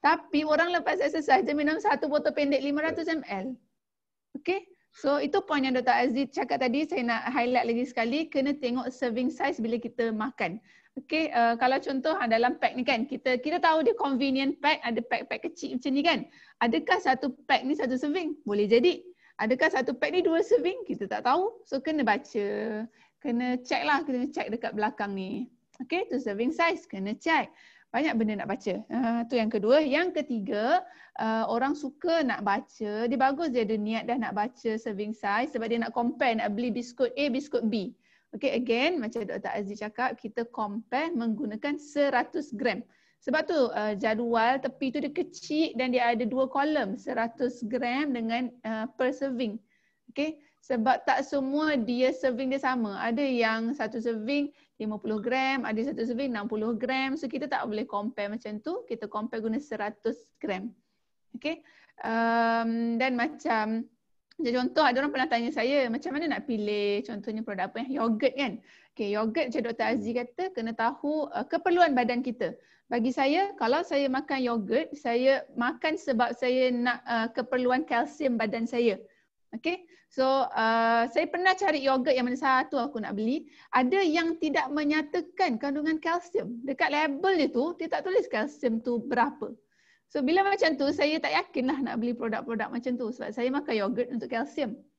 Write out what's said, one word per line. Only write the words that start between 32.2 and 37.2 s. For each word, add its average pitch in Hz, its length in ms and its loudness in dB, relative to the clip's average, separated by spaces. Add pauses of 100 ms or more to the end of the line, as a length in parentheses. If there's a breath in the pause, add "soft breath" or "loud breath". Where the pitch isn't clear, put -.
nak 233 160 -2
baca. 208 640 -2
Dia 247 160 0
bagus 277 320 2
dia 233 160 2
ada 220 80 0
niat 214 320 -2
dah 240 80 0
nak 226 160 -4
baca 220 480 -2
serving 208 320 -6
size 220 400 -2
sebab 226 160 -4
dia 233 80 0
nak 233 160 -2
compare, 240 480 0
nak 208 160 -2
beli 240 160 -2
biskut 240 480 -2